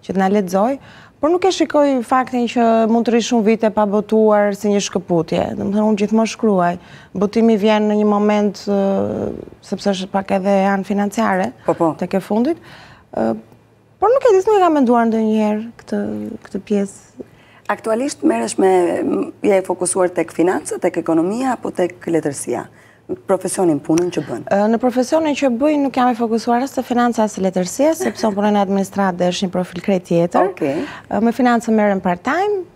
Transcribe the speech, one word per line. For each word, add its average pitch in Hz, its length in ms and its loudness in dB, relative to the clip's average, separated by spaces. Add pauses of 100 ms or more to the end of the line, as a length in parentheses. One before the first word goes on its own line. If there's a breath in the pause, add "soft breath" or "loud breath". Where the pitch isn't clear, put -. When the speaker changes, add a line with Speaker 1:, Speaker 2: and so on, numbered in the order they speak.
Speaker 1:
që - 140 -8
t'na 190 140 2
lexoj, 208 500 0 (380 loud breath)
por 311 160 0
nuk 359 100 2
e 381 80 4
shikoj 294 520 2
faktin 247 440 0
që 233 180 0 (200)
mund 226 240 0
të 226 80 2
rri 233 60 4
shumë 233 200 0
vite 220 300 2
pa 214 140 0
botuar 208 680 2
si 208 160 -2
një 202 100 2
shkëputje. 175 760 -2
Domethënë, 202 340 -2
unë 214 100 2
gjithmonë 214 320 0
shkruaj. 180 440 0 (360 loud breath)
Botimi 220 480 2
vjen 214 320 2
në 208 80 2
një 208 80 2
moment, 208 560 2
ë, 202 160 0 (800)
sepse 196 380 -4
është 185 160 -8
pak 196 260 -4
edhe 196 160 2 (160)
anë 196 160 -2
financiare, 202 640 -2 (120)
Speaker 2:
Po, 170 120 0
po. 160 220 0
Speaker 1:
tek 180 180 -6
e 185 80 0
fundit. 254 400 -2 (460 loud breath)
Ë, 226 240 -2 (680)
por 440 120 4
nuk 523 160 4
e 381 60 6
di, 381 100 2
nuk 427 80 4
e 392 80 4
kam 320 160 4
menduar 233 320 4
ndonjëherë 220 560 0 (160)
këtë, 208 200 -6 (440)
këtë 196 160 -10
pjesë. - 640 -6 (400 soft breath)
Speaker 2:
Aktualisht 226 580 -4
merresh - 320 0
me, - 140 4 (680)
je 196 180 2
e 185 80 -2
fokusuar 180 420 -2
tek 170 240 -4
financa, 202 480 -2
tek 170 220 -2
ekonomia 185 560 0
apo - 160 -8
tek 175 320 -4
letërsia? 151 640 -4 (560 soft breath)
Profesionin, 180 560 0
punën 170 300 0
që - 140 -6
bën? - 240 -10
Speaker 1:
Ë, 202 180 2
në 226 140 2
profesionin 254 560 0
që 277 160 0
bëj 294 260 2
nuk 277 180 -2
jam 247 160 2
e 226 40 -2
fokusuar 233 480 0
as 277 80 -8
te 254 120 -4
financa 240 400 0
as 208 120 -4
te 196 40 -6
letërsia, 185 540 0
sepse 269 300 -4
unë 208 120 0
punoj 208 160 2
në 202 120 2
administratë 196 520 -2
dhe 180 140 0
është 180 160 -4
një 180 80 -6
profil 185 300 -6
krejt 185 200 0
tjetër. 175 460 2
Speaker 2:
Okej. 202 320 -4 (220 loud breath)
Speaker 1:
Ë, 202 160 -4
me 233 120 2
financën 233 400 0
merrem 208 320 2
part-time 330 720 -2